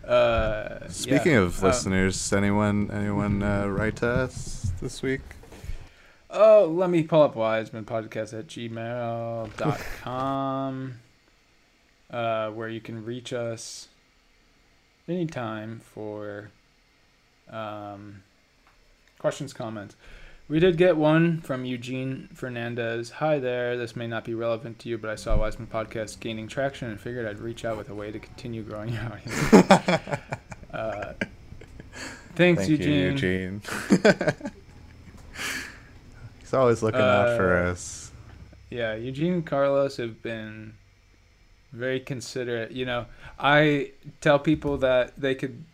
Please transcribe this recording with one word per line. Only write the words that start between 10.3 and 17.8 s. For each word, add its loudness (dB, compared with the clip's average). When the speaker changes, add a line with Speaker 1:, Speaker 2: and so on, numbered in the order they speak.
Speaker 1:
<laughs> -20
uh, -2
where -8
you -8
can -12
reach -10
us -8
anytime -6
for, -12
um, -12